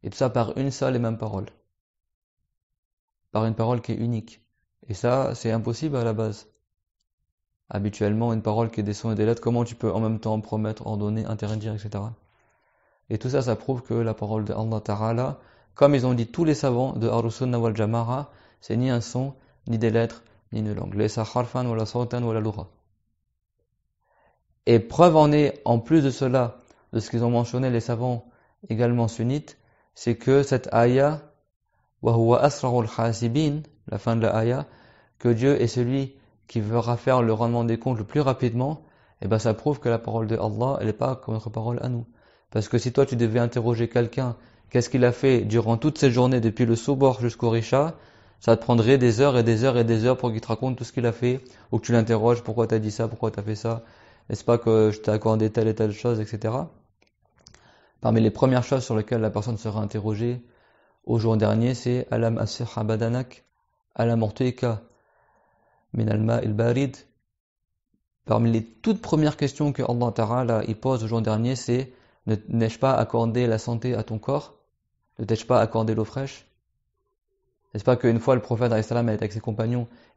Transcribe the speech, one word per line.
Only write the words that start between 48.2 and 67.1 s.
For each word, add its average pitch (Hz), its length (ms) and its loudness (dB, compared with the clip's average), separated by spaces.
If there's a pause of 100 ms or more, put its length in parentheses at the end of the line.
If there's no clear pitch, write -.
ça 117 160 6
te 113 60 -6
prendrait 120 360 6
des 120 220 4
heures 139 180 6
et 120 40 4
des 113 220 2
heures 127 140 2
et 117 60 4
des 113 200 2
heures 127 140 2
pour 123 120 -2
qu'il 110 100 -4
te - 60 -18
raconte 123 300 -2
tout 120 80 -10
ce - 80 -16
qu'il 120 140 -2
a 117 60 0
fait, 123 280 -2 (320)
ou 120 60 0
que - 80 -6
tu 120 60 0
l'interroges, 113 500 4
pourquoi 113 240 -2
t'as 110 120 0
dit 107 140 -2
ça, 113 160 -4
pourquoi 113 220 -4
t'as 104 120 -8
fait 107 140 -6
ça, 113 260 -6 (460)
n'est-ce 107 160 -6
pas 117 140 4
que 110 340 4
je 107 80 -8
t'ai - 100 -2
accordé 110 400 2
telle 110 180 0
et 107 60 0
telle 107 180 0
chose, 113 280 -2
et 107 60 -4
cetera. 113 440 -6 (1300)
Parmi 113 200 2
les 113 100 4
premières 127 320 2
choses 127 220 -2
sur 117 100 -4
lesquelles 110 280 -2
la 110 80 0
personne 107 260 -4
sera 107 240 -6
interrogée 110 640 -4 (600)
au 117 140 0
jour 113 180 2
dernier, 110 380 2
c'est 123 380 -2
Alam 113 260 0
asihha 110 460 -6
badanak, 113 600 -4 (500)
Alam 117 260 2
urtika, 117 640 -2 (1120)
min 110 140 0
al 107 120 0
ma'il 110 320 0
barid. 120 440 0 (1300)